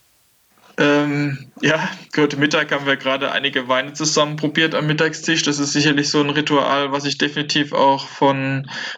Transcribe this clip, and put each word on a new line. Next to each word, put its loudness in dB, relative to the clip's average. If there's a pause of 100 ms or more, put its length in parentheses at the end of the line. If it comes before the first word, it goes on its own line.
(800)
Ähm, 2 (120)
ja, 0 (260)
heute 2
Mittag 0
haben -2
wir 2
gerade -2
einige -2
Weine -2
zusammen 0
probiert 0
am 0
Mittagstisch. 0
Das 0
ist -2
sicherlich 2
so 4
ein 0
Ritual, 0
was -4
ich -4
definitiv -2
auch 2
von 0 (280)